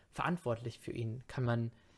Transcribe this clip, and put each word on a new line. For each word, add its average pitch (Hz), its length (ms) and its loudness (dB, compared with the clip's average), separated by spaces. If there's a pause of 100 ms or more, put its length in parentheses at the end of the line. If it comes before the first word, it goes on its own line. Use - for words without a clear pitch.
(120)
verantwortlich 120 680 0
für - 140 -8
ihn? 117 340 -2
Kann - 180 -2
man 117 280 4 (260)